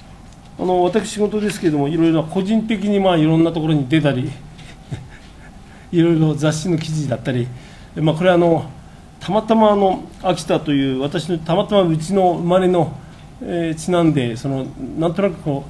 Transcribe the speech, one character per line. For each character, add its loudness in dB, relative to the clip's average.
あ -6
の、 2
私 -2
事 0
で -2
す -8
け 0
れ 2
ど 0
も、 0
い -2
ろ 2
い 4
ろ 2
な -10
個 -4
人 0
的 -2
に、 2
ま 2
あ、 2
い 4
ろ 4
ん 4
な 2
と -4
こ -2
ろ 2
に 0
出 2
た 2
り、 -2
<laughs> -20
い 2
ろ 4
い 2
ろ 2
雑 0
誌 -6
の 0
記 -6
事 -4
だ -2
っ -6
た -4
り、 -2
ま 2
あ、 -6
こ -4
れ 4
は、 6
あ 4
の、 2
た -8
ま 0
た 2
ま、 6
あ 4
の、 2
秋 -2
田 0
と -2
い 0
う、 -4
私 -4
の、 0
た -2
ま 2
た 0
ま 6
う 2
ち -4
の 4
生 -4
ま 4
れ 2
の、 2
え -4
ー、 -12
ち -4
な 4
ん 4
で、 -2
そ -6
の、 -4
な 0
ん -4
と -4
な 2
く -10
こ -4